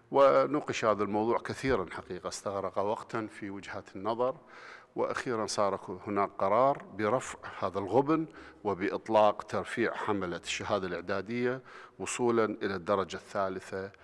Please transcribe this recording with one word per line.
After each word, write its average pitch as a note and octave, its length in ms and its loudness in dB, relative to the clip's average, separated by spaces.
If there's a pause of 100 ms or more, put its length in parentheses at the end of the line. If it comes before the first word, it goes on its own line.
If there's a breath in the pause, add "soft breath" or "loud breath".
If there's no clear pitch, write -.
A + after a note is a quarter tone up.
(100)
ونوقش C3+ 760 4
هذا G#2 180 4
الموضوع G#2+ 360 0
كثيرا A2+ 540 -2
حقيقة، F#2 360 -10
استغرق G2 500 -6
وقتا A2 480 -4
في G#2 240 -10
وجهات G2 460 -12
النظر، A#2 400 -2 (600 loud breath)
وأخيرا A#2 500 -2
صار G2 300 2
ك-، - 140 -10 (160)
هناك G2+ 320 0
قرار B2 440 4 (160)
برفع G#2+ 400 0 (280)
هذا F#2 120 -2
الغبن C#3 480 2 (380 loud breath)
وبإطلاق G2+ 760 4
ترفيع G#2 520 -2
حملة F#2 420 -4
الشهادة G2 500 -2
الإعدادية G2+ 720 -4 (380 loud breath)
وصولا A2+ 460 2
إلى G#2 300 -2
الدرجة F#2+ 420 0
الثالثة F#2+ 760 -4 (120)